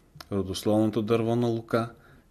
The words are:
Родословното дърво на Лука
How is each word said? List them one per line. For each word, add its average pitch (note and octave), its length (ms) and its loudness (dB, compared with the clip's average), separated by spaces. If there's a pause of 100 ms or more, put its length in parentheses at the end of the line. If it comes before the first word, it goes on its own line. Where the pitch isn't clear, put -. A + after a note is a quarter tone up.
(320)
Родословното G#2 680 0
дърво A2+ 340 0
на A#2+ 120 0
Лука A2+ 420 -2 (420)